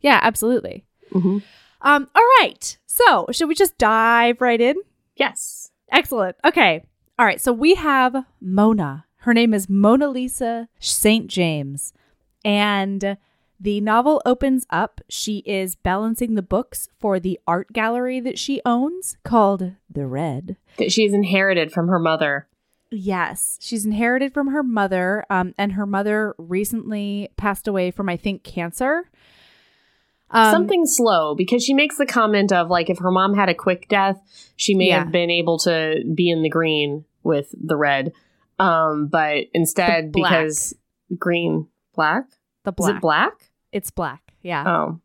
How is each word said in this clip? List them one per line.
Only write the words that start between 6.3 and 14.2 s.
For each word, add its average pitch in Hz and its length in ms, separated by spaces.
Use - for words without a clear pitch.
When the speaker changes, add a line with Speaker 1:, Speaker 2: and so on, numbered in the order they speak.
Speaker 1:
Okay. 208 400
All 240 80
right. 180 120
So 247 140
we 294 220
have 262 500
Mona. 185 640
Her 240 120
name 233 200
is 190 160
Mona 214 400
Lisa 240 580
Saint - 480
James. 147 680
And 196 720
the 208 220
novel 240 440